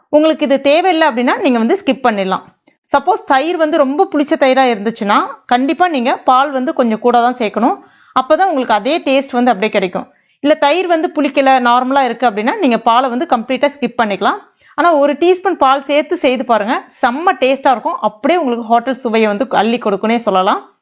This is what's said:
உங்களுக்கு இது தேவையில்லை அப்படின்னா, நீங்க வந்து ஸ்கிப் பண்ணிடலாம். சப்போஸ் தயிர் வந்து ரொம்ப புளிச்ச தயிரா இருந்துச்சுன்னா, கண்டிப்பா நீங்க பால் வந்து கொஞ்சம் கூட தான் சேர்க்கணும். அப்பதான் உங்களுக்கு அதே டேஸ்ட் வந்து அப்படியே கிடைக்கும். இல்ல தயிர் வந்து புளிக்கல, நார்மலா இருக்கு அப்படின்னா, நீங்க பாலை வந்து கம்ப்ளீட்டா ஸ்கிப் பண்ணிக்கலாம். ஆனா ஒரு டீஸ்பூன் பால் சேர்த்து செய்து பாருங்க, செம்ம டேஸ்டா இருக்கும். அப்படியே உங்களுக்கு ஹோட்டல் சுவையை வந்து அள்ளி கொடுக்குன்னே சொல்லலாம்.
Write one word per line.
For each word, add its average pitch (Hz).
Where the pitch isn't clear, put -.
உங்களுக்கு 302
இது 277
தேவையில்லை 320
அப்படின்னா, 254
நீங்க 247
வந்து 302
ஸ்கிப் -
பண்ணிடலாம். 190
சப்போஸ் 330
தயிர் 302
வந்து 320
ரொம்ப 294
புளிச்ச 302
தயிரா 262
இருந்துச்சுன்னா, 220
கண்டிப்பா 277
நீங்க 294
பால் 277
வந்து 269
கொஞ்சம் 226
கூட 240
தான் 247
சேர்க்கணும். 233
அப்பதான் 311
உங்களுக்கு 262
அதே 240
டேஸ்ட் 269
வந்து 247
அப்படியே 208
கிடைக்கும். 190
இல்ல 294
தயிர் 320
வந்து 339
புளிக்கல, 277
நார்மலா 254
இருக்கு 233
அப்படின்னா, 214
நீங்க 254
பாலை 240
வந்து 247
கம்ப்ளீட்டா 254
ஸ்கிப் -
பண்ணிக்கலாம். 214
ஆனா 330
ஒரு 285
டீஸ்பூன் 359
பால் 269
சேர்த்து 294
செய்து 254
பாருங்க, 226
செம்ம 302
டேஸ்டா 262
இருக்கும். 285
அப்படியே 339
உங்களுக்கு 240
ஹோட்டல் 240
சுவையை 220
வந்து 202
அள்ளி 226
கொடுக்குன்னே 220
சொல்லலாம். 202